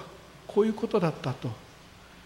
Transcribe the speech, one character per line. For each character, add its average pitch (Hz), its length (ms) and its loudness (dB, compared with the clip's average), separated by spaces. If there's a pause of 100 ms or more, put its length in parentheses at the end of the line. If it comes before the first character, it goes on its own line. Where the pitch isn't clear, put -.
(480)
こ - 140 4
う 220 40 8
い 220 40 4
う 214 40 0
こ 220 140 -4
と 220 120 2
だ 170 100 4
っ 147 40 -2
た 135 200 -4
と。 135 160 -6 (760)